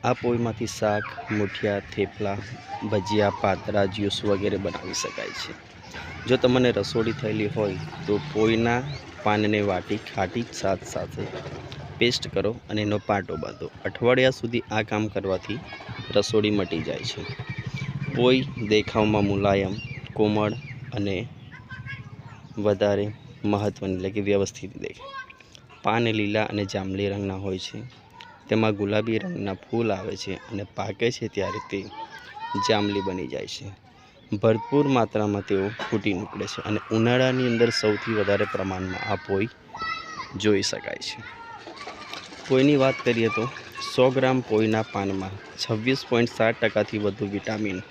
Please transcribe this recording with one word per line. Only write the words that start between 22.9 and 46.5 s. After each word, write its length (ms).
મહત્વની 560
એટલે 160
કે 100
વ્યવસ્થિત 520
દેખાય. 380
પાન 240
લીલા 400
અને 200
જાંબલી 440
રંગના 280
હોય 220
છે, 180
તેમાં 280
ગુલાબી 460
રંગના 360
ફૂલ 360
આવે 260
છે 280
અને 200
પાકે 460
છે 180
ત્યારે 400
તે 100
જાંબલી 400
બની 260
જાય 200
છે. 200
ભરપૂર 560
માત્રામાં 560
તેઓ 260
ફૂટી 440
નીકળે 320
છે 160
અને 180
ઉનાળાની 560
અંદર 240
સૌથી 420
વધારે 320
પ્રમાણમાં 600
આ 100
પોઈ 320
જોઈ 260
શકાય 360
છે. 180
પોઈની 360
વાત 260
કરીએ 260
તો 140
સો 300
ગ્રામ 300
પોઈના 420
પાનમાં 560
છવ્વીસ 480
પોઇન્ટ 260
સાત 240